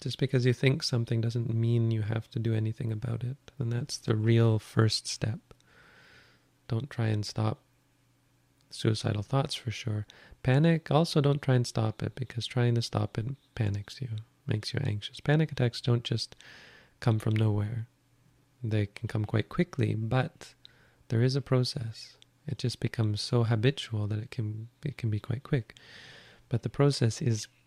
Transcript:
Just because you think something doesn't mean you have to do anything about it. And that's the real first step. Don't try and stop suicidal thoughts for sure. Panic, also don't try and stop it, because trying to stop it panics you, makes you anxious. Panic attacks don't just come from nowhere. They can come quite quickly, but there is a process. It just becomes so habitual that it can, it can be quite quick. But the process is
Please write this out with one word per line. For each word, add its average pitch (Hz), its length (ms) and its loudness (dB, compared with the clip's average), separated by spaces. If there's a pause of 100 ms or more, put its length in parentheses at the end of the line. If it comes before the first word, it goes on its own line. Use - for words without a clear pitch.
Just 123 160 -6
because 127 260 2
you 123 100 4
think 135 280 2
something 117 400 0
doesn't 113 320 -2
mean 113 380 2
you 110 100 0
have 113 300 -2
to 117 80 -4
do 113 160 0
anything 110 360 -2
about 113 320 -4
it. 127 140 -6 (220)
And 117 120 -2
that's 120 280 -6
the 113 160 0
real 113 420 6
first - 500 2
step. 110 300 -4 (1300)
Don't 117 220 -4
try 113 180 -2
and 107 180 0
stop 107 340 -2 (1120)
suicidal 107 520 0
thoughts 135 320 -2
for - 160 -6
sure. 107 340 -6 (380)
Panic, 156 480 4
also 156 300 4
don't 143 200 2
try 131 140 4
and 120 100 4
stop 110 380 -2
it, 110 120 -4
because 117 300 -6
trying 120 300 2
to 117 60 2
stop 104 360 -2
it 110 80 -2 (300)
panics 101 460 -4
you, 120 80 -6 (360)
makes 110 280 -4
you 110 100 -2
anxious. 104 380 -6
Panic 151 300 2
attacks - 280 0
don't 120 240 0
just - 320 -6 (640)
come 110 200 2
from 110 180 0
nowhere. 110 500 0 (720)
They 107 260 0
can - 200 -10
come 107 160 -2
quite 110 240 0
quickly, 107 480 0
but 113 600 -4 (520)
there 113 140 2
is 131 160 2
a 131 40 0
process. 123 760 -2 (280)
It 110 120 -6
just - 240 -4
becomes 107 400 0
so 120 240 2
habitual 110 640 0
that 107 120 -4
it 107 120 -10
can, 110 360 -6 (160)
it 139 140 -6
can 113 120 -2
be 107 120 -2
quite 113 220 -6
quick. - 320 -4 (760)
But 117 140 -2
the 113 60 -6
process 135 520 2
is 113 260 0 (180)